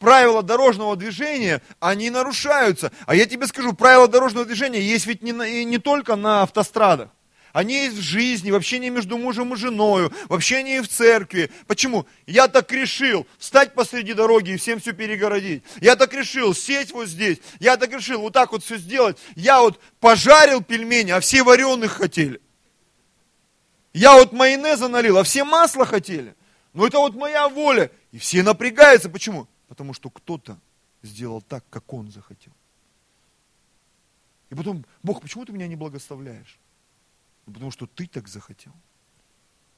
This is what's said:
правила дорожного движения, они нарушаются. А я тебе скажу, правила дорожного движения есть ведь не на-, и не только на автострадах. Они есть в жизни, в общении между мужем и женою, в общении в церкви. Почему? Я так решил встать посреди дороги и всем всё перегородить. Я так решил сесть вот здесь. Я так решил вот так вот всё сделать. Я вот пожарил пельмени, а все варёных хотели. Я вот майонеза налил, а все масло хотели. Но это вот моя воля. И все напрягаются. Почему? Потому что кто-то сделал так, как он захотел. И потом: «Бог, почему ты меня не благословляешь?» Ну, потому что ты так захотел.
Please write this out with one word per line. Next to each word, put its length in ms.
правила 420
дорожного 540
движения, 680
они 320
нарушаются. 800
А 80
я 120
тебе 200
скажу, 280
правила 340
дорожного 360
движения 380
есть 240
ведь 160
не 100
на-, 140
и 180
не 140
только 380
на 260
автострадах. 680
Они 220
есть 220
в 40
жизни, 500
в 60
общении 320
между 300
мужем 360
и 20
женою, 560
в 60
общении 460
в 80
церкви. 640
Почему? 380
Я 220
так 240
решил 520
встать 360
посреди 400
дороги 360
и 60
всем 240
всё 120
перегородить. 680
Я 140
так 180
решил 420
сесть 360
вот 180
здесь. 300
Я 160
так 160
решил 280
вот 120
так 180
вот 140
всё 140
сделать. 380
Я 240
вот 200
пожарил 600
пельмени, 520
а 80
все 240
варёных 480
хотели. 480
Я 220
вот 180
майонеза 560
налил, 300
а 40
все 220
масло 400
хотели. 500
Но 140
это 120
вот 180
моя 320
воля. 420
И 60
все 260
напрягаются. 640
Почему? 380
Потому 260
что 160
кто-то 480
сделал 400
так, 260
как 240
он 200
захотел. 400
И 40
потом: 320
«Бог, 180
почему 240
ты 80
меня 140
не 80
благословляешь?» 840
Ну, 80
потому 180
что 140
ты 200
так 220
захотел. 440